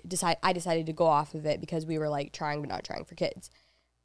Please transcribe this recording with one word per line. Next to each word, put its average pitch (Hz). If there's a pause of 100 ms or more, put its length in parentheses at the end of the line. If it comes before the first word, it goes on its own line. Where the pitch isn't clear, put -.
decide-, 175
I 190
decided 165
to 160
go 165
off 151
of 156
it 151
because 160
we 160
were, 151
like, 143
trying 147
but 147
not 92
trying -
for 170
kids. - (560)